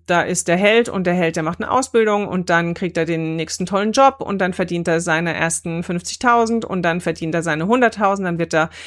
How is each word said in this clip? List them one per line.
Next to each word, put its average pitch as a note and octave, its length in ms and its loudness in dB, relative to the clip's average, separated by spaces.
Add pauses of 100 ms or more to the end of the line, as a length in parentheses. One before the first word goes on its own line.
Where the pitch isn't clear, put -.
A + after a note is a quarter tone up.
da F3 160 2
ist - 260 -2
der E3+ 80 4
Held G#3+ 340 4
und F#3 160 -2
der F3 80 2
Held, E3+ 220 0
der E3 80 -2
macht E3+ 180 -4
eine - 80 -4
Ausbildung G#3+ 560 2
und F3+ 240 -4
dann E3+ 240 2
kriegt F3 240 -6
er E3 60 2
den D#3+ 320 -2
nächsten E3 300 -6
tollen G3+ 260 0
Job C4 300 4
und G3 180 -4
dann F3+ 140 0
verdient F3 340 -4
er E3 120 2
seine E3+ 360 0
ersten E3 480 -4
fünfzigtausend A3+ 840 0
und F3+ 180 -4
dann F3 180 0
verdient E3 340 -4
er E3 80 0
seine D#3+ 240 -2
hunderttausend, G#3+ 580 2
dann E3+ 140 -2
wird E3 140 -4
er D#3+ 180 2 (160)